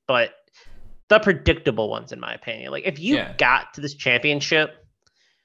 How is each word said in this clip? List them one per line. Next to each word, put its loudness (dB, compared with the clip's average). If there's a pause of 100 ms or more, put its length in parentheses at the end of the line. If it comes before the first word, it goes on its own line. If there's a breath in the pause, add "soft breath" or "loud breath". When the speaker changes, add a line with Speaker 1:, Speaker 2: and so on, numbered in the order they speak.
Speaker 1:
but 0 (760 soft breath)
the 8
predictable 2
ones, -8
in -14
my -10
opinion. -12
Like, -8
if -4
you 0
Speaker 2:
Yeah. -4
Speaker 1:
got 2
to -12
this -8
championship, 0 (680)